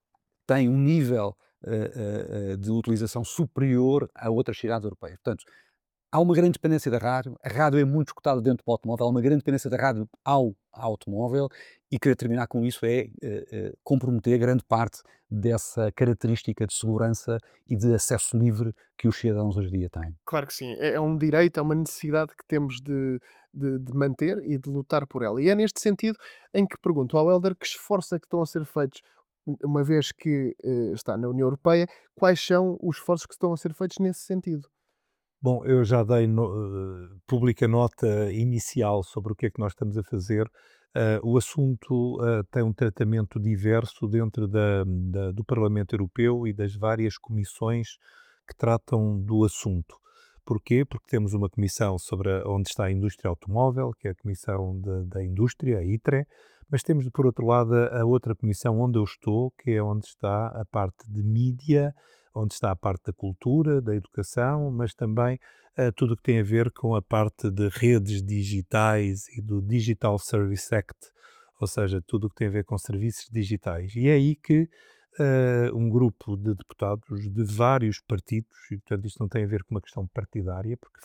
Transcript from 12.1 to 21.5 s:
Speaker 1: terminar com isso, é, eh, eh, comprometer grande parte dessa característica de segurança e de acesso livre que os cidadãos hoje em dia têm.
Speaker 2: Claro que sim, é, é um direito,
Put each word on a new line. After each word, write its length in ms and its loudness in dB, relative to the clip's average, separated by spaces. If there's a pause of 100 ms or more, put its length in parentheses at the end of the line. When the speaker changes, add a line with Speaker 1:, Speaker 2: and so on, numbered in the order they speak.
Speaker 1:
terminar 320 -2
com 160 -2
isso, 220 -2
é, 240 0 (120)
eh, 300 -8
eh, 220 -8 (100)
comprometer 540 2
grande 260 2
parte 380 -2 (280)
dessa 640 -2
característica 760 0
de 60 -8
segurança 640 -2 (280)
e 80 -2
de 180 4
acesso 440 0
livre 340 2 (240)
que 140 0
os 80 0
cidadãos 400 0
hoje 120 -2
em 100 -2
dia 100 -2
têm. 340 -10
Speaker 2:
Claro 220 -4
que 80 -14
sim, 200 -10
é, 200 -2
é 80 0
um 160 0
direito, 420 4